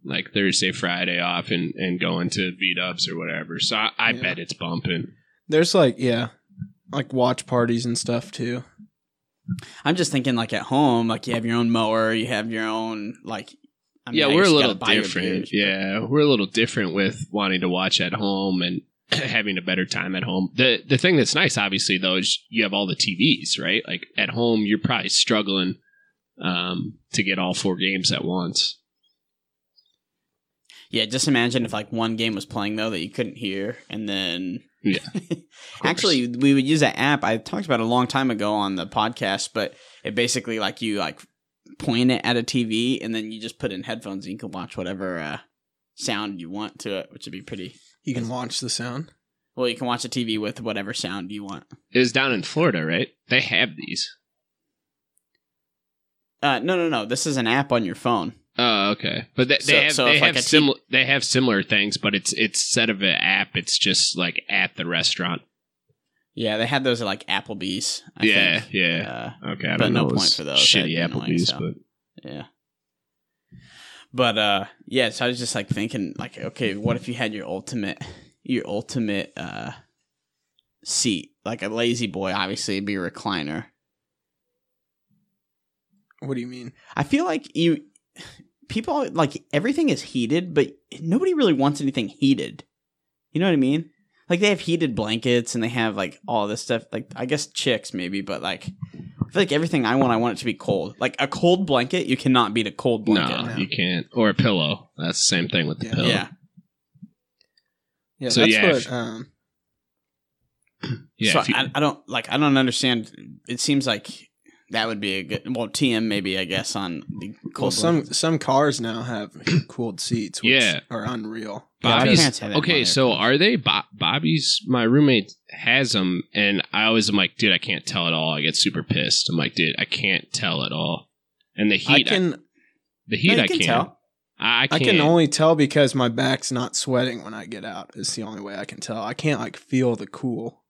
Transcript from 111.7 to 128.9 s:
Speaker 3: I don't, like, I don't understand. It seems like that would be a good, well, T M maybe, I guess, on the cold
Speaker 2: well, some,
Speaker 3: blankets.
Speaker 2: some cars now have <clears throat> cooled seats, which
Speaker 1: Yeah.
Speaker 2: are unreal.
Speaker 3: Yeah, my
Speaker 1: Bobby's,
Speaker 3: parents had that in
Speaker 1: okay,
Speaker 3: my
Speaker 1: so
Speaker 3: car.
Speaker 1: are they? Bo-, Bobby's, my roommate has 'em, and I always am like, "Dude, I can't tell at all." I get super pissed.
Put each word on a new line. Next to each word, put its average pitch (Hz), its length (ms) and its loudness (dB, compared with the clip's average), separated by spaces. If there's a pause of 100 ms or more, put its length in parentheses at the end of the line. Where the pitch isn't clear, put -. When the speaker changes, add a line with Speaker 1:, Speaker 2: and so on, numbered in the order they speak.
Speaker 3:
I 139 60 2
don't, 147 260 0
like, 117 240 -4
I 113 60 0
don't 143 200 4
understand. 123 540 0 (380)
It 120 100 -6
seems 139 280 2
like - 420 -6 (420)
that 110 160 0
would 110 120 -6
be 101 160 -2
a 95 80 -4
good, 104 320 -6
well, 120 140 -4
T 135 240 0
M 113 140 0
maybe, 98 300 -2
I 95 80 -2
guess, 92 300 -4
on 90 280 -6 (160)
the 104 140 -12 (200)
cold - 120 -10
Speaker 2:
well, 95 60 2
some, 170 260 2
Speaker 3:
blankets. - 200 -4
Speaker 2:
some 160 220 0
cars 139 420 2
now 113 220 -6
have 113 280 -8 (200)
<clears throat> 147 160 4
cooled 113 340 -6
seats, 110 400 -4
which 120 100 4
Speaker 1:
Yeah. 117 280 4 (100)
Speaker 2:
are 113 160 -6
unreal. 110 640 -8 (120)
Speaker 3:
Yeah, 123 80 2
my 117 100 6
Speaker 1:
Bobby's, - 200 6
Speaker 3:
parents 143 200 4
had 104 120 -6
that 110 40 0
in 147 40 4
Speaker 1:
okay, 156 200 2
Speaker 3:
my 120 40 2
Speaker 1:
so 131 260 4
Speaker 3:
car. 107 100 2
Speaker 1:
are 120 180 4
they? 202 200 4
Bo-, 107 240 2 (120)
Bobby's, 143 760 0
my 123 160 2
roommate 127 500 4 (180)
has 120 440 2
'em, 92 280 0 (100)
and 101 380 2
I 104 140 2
always 110 240 4
am 101 80 2
like, 92 200 2
"Dude, 107 160 4
I 87 40 4
can't - 280 -4
tell 85 220 -2
at 80 60 0
all." 80 200 0
I 76 80 -2
get 76 140 0
super - 280 0
pissed. - 460 0